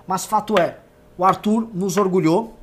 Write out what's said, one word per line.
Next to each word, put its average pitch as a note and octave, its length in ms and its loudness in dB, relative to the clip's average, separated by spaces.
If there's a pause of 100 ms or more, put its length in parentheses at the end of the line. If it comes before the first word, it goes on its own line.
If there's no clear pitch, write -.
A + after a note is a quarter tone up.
mas C#4 180 -4
fato G#3+ 340 -2
é, D#3+ 200 0 (380)
o F3+ 80 -2
Arthur G#3+ 500 2
nos F3+ 220 -2
orgulhou, F#3+ 680 2